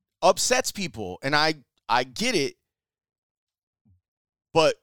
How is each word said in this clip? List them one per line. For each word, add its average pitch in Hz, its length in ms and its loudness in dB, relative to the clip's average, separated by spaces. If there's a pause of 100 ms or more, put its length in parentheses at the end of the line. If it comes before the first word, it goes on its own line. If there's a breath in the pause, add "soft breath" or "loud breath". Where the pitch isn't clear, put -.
(220)
upsets 196 480 2
people, 110 520 -10
and 139 120 -2
I, 156 200 2 (340)
I 123 160 0
get 165 300 -4
it, 143 220 -2 (2000)
but 156 300 4